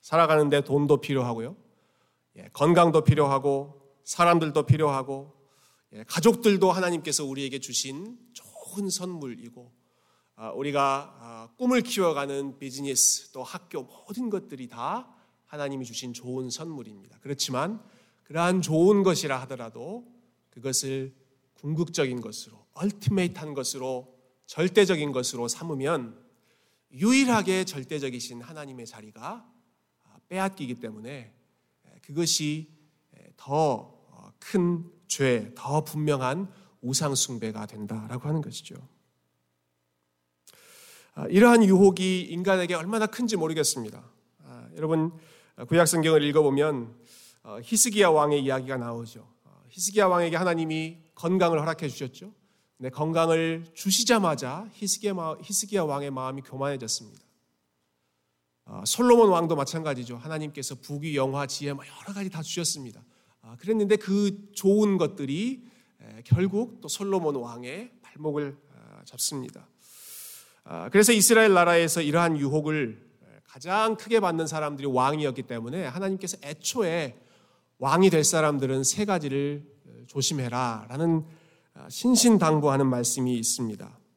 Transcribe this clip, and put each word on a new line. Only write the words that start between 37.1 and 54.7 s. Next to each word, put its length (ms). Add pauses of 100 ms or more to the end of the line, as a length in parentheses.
숭배가 540
된다라고 600
하는 140
것이죠. 340 (2500)
아, 140
이러한 360
유혹이 580
인간에게 520
얼마나 320
큰지 320
모르겠습니다. 640 (360)
아, 360
여러분, 360 (440)
아, 100
구약 220
성경을 360
읽어보면, 720 (480)
어, 180
히스기야 480
왕의 340
이야기가 340
나오죠. 500 (160)
어, 260
히스기야 380
왕에게 280
하나님이 600 (160)
건강을 480
허락해 260
주셨죠. 460 (440)
근데 120
건강을 840
주시자마자 1000